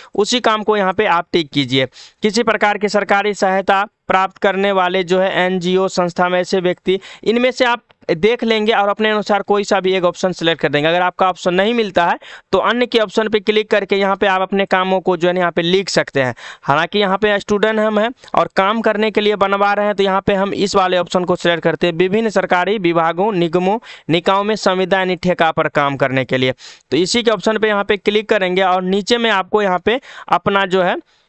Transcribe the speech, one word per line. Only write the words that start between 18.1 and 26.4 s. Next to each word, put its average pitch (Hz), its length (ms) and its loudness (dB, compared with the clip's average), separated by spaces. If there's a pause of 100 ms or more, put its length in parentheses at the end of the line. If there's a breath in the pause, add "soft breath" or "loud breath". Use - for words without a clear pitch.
और 165 220 2
काम 208 260 2
करने 214 300 0
के 208 100 0
लिए 208 160 2
बनवा 196 360 2
रहे 208 120 0
हैं 208 100 0
तो 196 80 0
यहाँ 196 180 0
पे 208 120 0
हम 196 220 -2
इस 196 200 -2
वाले 185 220 2
ऑप्शन 180 280 -2
को 180 100 0
सिलेक्ट 170 280 -2
करते 165 240 0
हैं, 170 60 0
विभिन्न 190 380 0
सरकारी 185 480 0
विभागों, 170 540 0
निगमों, 180 440 0 (320 loud breath)
निकायों 190 340 2
में 208 140 -2
संविदा 190 420 0
यानी 185 180 0
ठेका 165 340 0
पर 156 180 0
काम 143 280 0
करने 131 280 0
के 127 120 -2
लिए। 127 160 0 (380 loud breath)